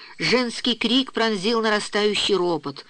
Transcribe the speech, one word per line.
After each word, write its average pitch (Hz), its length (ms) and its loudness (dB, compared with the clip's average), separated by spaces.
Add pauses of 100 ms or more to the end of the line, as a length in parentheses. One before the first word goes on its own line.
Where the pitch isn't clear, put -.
(200)
Женский 233 560 0
крик 254 360 0
пронзил 226 500 0
нарастающий 208 760 0
ропот, 165 540 -2